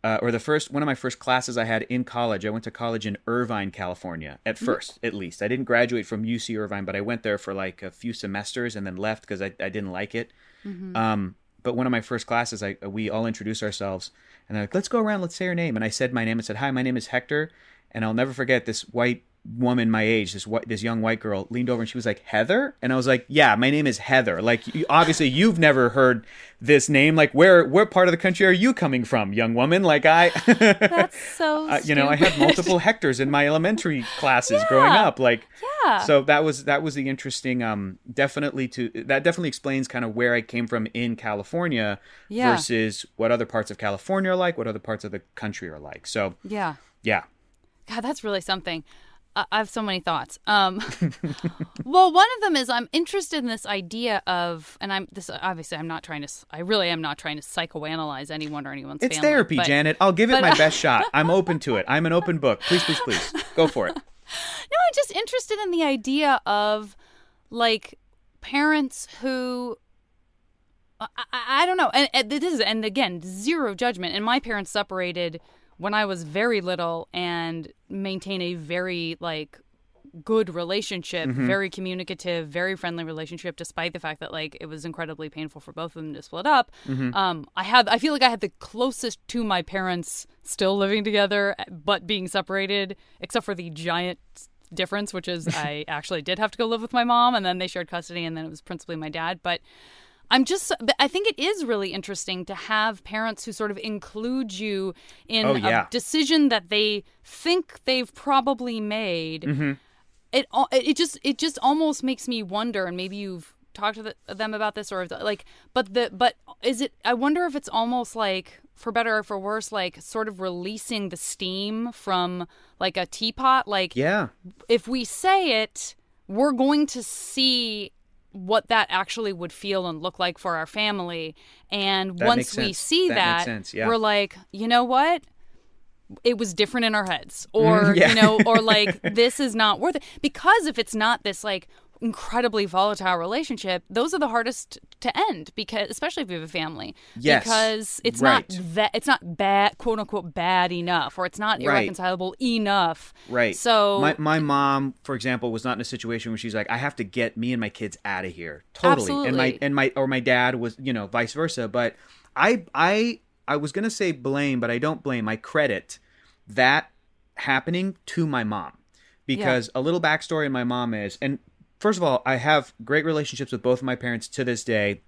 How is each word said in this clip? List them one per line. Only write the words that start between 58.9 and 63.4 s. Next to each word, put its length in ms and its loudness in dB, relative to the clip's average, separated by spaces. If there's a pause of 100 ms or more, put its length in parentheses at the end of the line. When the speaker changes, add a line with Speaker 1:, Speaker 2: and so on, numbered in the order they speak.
Speaker 1:
It's 140 0
Speaker 2:
family, 120 4
Speaker 1:
therapy, 280 2
Speaker 2:
but, 100 2
Speaker 1:
Janet. 340 4
I'll 100 6
give 180 4
it 40 6
Speaker 2:
but 80 6
Speaker 1:
my 140 8
best 220 6
shot. 360 4
I'm 160 4
open 300 2
to 180 0
it. 100 0
I'm 180 2
an 80 2
open 260 2
book. 220 2
Please, 220 2
please, 180 -2
please. 320 -4 (220)